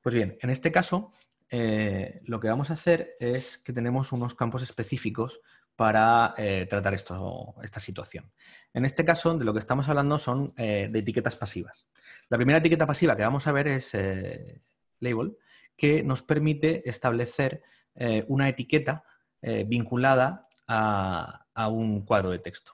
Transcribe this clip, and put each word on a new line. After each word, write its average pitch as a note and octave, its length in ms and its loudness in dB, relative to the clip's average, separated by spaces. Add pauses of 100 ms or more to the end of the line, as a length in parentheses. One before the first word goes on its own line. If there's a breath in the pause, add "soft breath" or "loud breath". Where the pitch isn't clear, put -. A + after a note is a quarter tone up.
Pues A#2+ 140 -2
bien, G#2 260 0
en B2+ 100 -2
este C3 200 0
caso, F3+ 420 0 (380 soft breath)
eh, G#2+ 760 -2
lo A#2 140 -6
que G#2+ 100 -2
vamos C#3 220 0
a E3 40 -2
hacer E3 440 0
es B2 400 -4
que - 140 -12
tenemos B2 400 -2
unos A#2+ 240 -4
campos A#2+ 260 -2
específicos A#2+ 800 -6 (360 soft breath)
para, A2+ 600 6
eh, G2 320 0
tratar G2 260 0
esto, F#2 680 -10
esta G#2+ 160 -12
situación. - 540 -14 (420 loud breath)
En A#2+ 100 0
este C3+ 200 0
caso, E3 340 2
de B2+ 60 -2
lo G#2+ 80 0
que G#2+ 80 0
estamos C3+ 280 -2
hablando C#3+ 300 2
son, C#3 380 -4
eh, G#2 340 -2
de A2+ 80 0
etiquetas A2+ 380 -2
pasivas. - 500 -10 (420 loud breath)
La A#2+ 80 0
primera C3 220 6
etiqueta E3 260 4
pasiva C#3+ 300 2
que G#2 80 0
vamos C3 240 0
a D3+ 60 0
ver C#3+ 160 2
es, C3+ 260 -2
eh, F#2+ 680 -6 (380)
label, B2 400 -4 (380 soft breath)
que D3 260 4
nos C3 200 -2
permite D3+ 680 0
establecer, B2 720 -2 (320 soft breath)
eh, A2 320 0
una C#3 220 2
etiqueta, C3+ 560 0 (360 soft breath)
eh, G#2+ 280 -2
vinculada B2+ 800 2 (180)
a, G2 880 -2
a A2 140 -2
un A2 360 -2
cuadro G2+ 260 2
de F2+ 100 -4
texto. - 340 -16